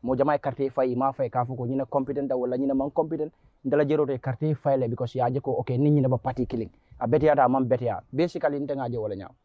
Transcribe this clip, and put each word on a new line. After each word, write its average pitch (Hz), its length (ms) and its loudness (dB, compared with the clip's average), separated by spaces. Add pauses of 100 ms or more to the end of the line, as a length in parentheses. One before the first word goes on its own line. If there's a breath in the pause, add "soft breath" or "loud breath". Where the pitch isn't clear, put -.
Mo 127 140 0
jama 139 180 2
e 143 60 0
carte 135 340 -2
fay 131 220 0
ma 135 160 0
fay 127 180 -4
ka 123 160 0
fo 127 100 -8
ko 120 120 -6
nyina 135 180 -2
competent 139 440 -2
da 131 60 0
wala 123 220 -2
nyina 139 160 0
man 135 160 0
competent. 156 420 -2 (340)
Ndala 143 200 4
jero 147 200 2
te 131 140 -4
carte 147 340 -2
fay 139 240 0
la 127 100 0
because 117 280 -4
ya 123 140 0
je 131 100 -2
ko, 131 180 -2
okay, 123 200 -2
ni 143 120 4
nyina 143 200 6
ba 127 80 2
party 127 280 -2
killing. 113 240 -4 (300 soft breath)
A 120 80 -2
bete 143 160 2
ya 139 240 6
man 131 180 2
bete 120 200 0
ya. 101 140 -2 (140)
Basically 147 460 0
nte 139 160 -4
nga 127 140 -6
je 120 80 -4
wala 107 180 -4
nyaw. 92 160 -12 (120)